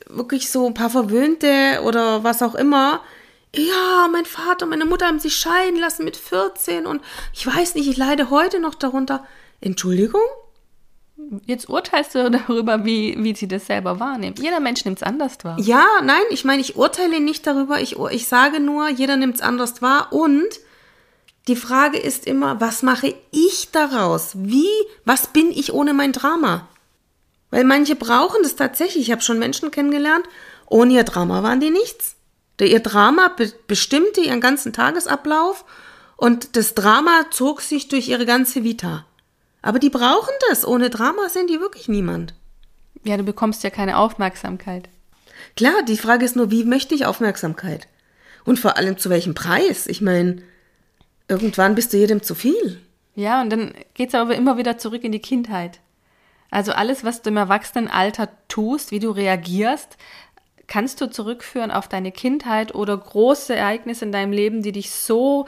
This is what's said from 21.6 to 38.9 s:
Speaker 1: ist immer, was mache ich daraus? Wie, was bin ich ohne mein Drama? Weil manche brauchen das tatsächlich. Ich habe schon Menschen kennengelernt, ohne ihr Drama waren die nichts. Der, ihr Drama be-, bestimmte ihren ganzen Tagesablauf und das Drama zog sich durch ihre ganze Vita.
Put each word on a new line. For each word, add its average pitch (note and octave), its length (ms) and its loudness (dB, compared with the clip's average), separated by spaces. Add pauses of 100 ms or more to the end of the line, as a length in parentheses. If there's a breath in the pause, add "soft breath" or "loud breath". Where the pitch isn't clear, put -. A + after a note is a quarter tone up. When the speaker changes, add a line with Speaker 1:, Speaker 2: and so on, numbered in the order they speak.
Speaker 1:
ist - 260 -6
immer, C4+ 360 -2
was A3+ 220 -2
mache B3+ 300 0 (180)
ich E4 400 2
daraus? A3 640 0
Wie, A3+ 320 2 (380 loud breath)
was B3+ 220 0
bin D#4+ 240 4
ich - 220 -4
ohne C#4+ 200 2
mein C#4 180 2
Drama? B3+ 560 0 (840)
Weil B3 140 4
manche C#4 300 4
brauchen C4 480 2
das C#4 120 0
tatsächlich. D#4 480 -2
Ich A3+ 80 -2
habe A#3 100 -2
schon A#3 180 0
Menschen C4+ 320 -4
kennengelernt, D4 540 0 (420 loud breath)
ohne A#3+ 260 6
ihr B3 100 6
Drama F3+ 400 0
waren A#3+ 160 2
die D4+ 100 2
nichts. G4+ 460 -2 (440)
Der, - 100 6
ihr A3 100 6
Drama A3+ 500 4
be-, A#3 240 -4 (140)
bestimmte E4 540 2
ihren C4 200 0
ganzen B3+ 320 0
Tagesablauf D#4 920 -2 (520 loud breath)
und A#3+ 380 2
das A3 180 0
Drama D4+ 560 4
zog C#4+ 320 -2
sich - 280 -4
durch B3+ 180 -2
ihre A#3+ 180 -2
ganze B3 380 2
Vita. F3+ 420 -4 (580)